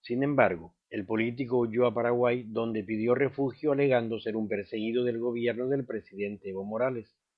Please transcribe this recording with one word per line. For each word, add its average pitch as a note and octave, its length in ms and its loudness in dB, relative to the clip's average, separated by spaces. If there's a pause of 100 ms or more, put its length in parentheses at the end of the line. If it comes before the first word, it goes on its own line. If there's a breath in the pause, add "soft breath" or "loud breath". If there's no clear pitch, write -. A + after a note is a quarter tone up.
Sin B2 200 -2
embargo, B2 540 2 (160)
el G#2 160 -6
político A#2+ 500 0
huyó A#2+ 300 2
a A2+ 80 0
Paraguay, A#2+ 520 2
donde A2 360 -2
pidió A2 320 2
refugio C#3 560 0
alegando B2 480 2
ser G#2+ 160 -4
un A2 120 -2
perseguido A2 560 -2
del A#2+ 140 0
gobierno A#2+ 520 -2
del C#3 160 0
presidente G2+ 680 -8
Evo F#2+ 140 -6
Morales. A2+ 500 -4 (220)